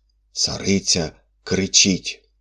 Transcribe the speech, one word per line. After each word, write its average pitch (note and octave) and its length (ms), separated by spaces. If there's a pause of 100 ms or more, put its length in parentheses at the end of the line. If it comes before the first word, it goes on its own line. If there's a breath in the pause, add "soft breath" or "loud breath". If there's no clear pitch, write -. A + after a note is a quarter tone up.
(320)
цариця - 800 (300)
кричить: - 840 (120)